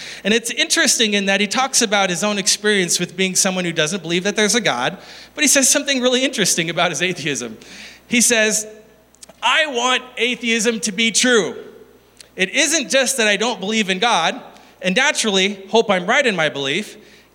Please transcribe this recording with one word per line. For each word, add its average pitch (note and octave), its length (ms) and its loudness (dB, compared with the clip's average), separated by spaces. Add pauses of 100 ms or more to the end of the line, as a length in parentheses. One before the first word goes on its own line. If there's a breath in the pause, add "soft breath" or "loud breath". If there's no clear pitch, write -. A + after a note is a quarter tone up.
(240 loud breath)
And G3+ 100 2
it's A#3 160 -2
interesting C4 640 2
in G3+ 140 0
that G3 120 2
he G#3 60 0
talks B3+ 380 0
about G3 260 2
his F3 140 -4
own G#3 160 0
experience F#3+ 600 0
with F3 160 -6
being F#3 200 -2
someone F#3 300 0
who E3+ 60 -2
doesn't D#3+ 300 -2
believe E3+ 220 -2
that G3+ 120 -2
there's G#3+ 200 2
a A#3+ 60 0
God, C#3+ 360 -2 (380 loud breath)
but D4+ 80 -2
he C#4+ 40 4
says C4+ 220 4
something C#4 320 0
really B3+ 240 2
interesting E3+ 460 -2
about F3 180 0
his E3 140 -4
atheism. C#3 520 -4 (520 loud breath)
He A#3+ 140 2
says, A3 440 2 (800)
"I D4 240 2
want B3 340 0 (160)
atheism A3+ 640 0
to A3 120 -4
be A3+ 200 0
true. G3 520 2 (720 loud breath)
It F#3 140 -2
isn't C#4+ 400 0
just C4 280 2
that A3 100 2
I G3+ 100 2
don't A3 220 -2
believe G3+ 320 -2
in F#3 80 -2
God, G#3+ 420 0 (400 loud breath)
and F#3 140 -2
naturally G#3 720 0
hope A3 240 2
I'm F#3 160 0
right C4+ 180 2
in G#3+ 100 0
my D#3 140 2
belief. C#3 480 -4 (380 loud breath)